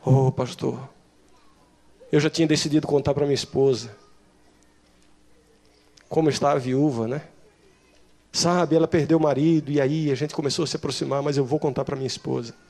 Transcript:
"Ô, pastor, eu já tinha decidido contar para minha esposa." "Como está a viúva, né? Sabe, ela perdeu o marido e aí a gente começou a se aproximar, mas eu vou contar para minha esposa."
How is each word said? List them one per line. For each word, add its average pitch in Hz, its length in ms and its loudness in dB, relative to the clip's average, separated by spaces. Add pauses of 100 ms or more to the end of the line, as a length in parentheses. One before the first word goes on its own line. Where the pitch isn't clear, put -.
"Ô, 131 300 4
pastor, 127 560 -6 (1200)
eu 151 100 2
já 151 100 0
tinha 165 180 0
decidido 151 380 0
contar 143 260 0
para 143 140 0
minha 143 80 0
esposa." 123 600 0 (2250)
"Como 156 220 2
está 143 220 0
a 147 60 2
viúva, 127 480 0
né? 135 140 -6 (1120)
Sabe, 165 440 2
ela 156 100 4
perdeu 160 320 2
o - 20 4
marido 147 520 2
e 143 80 2
aí 147 300 0
a 135 40 0
gente 147 200 -6
começou 147 280 -2
a 151 40 0
se - 100 -6
aproximar, 139 440 -4
mas 143 160 -2
eu 139 80 2
vou 135 140 -2
contar 139 260 -2
para 139 120 -4
minha 135 100 -6
esposa." 123 480 -6 (160)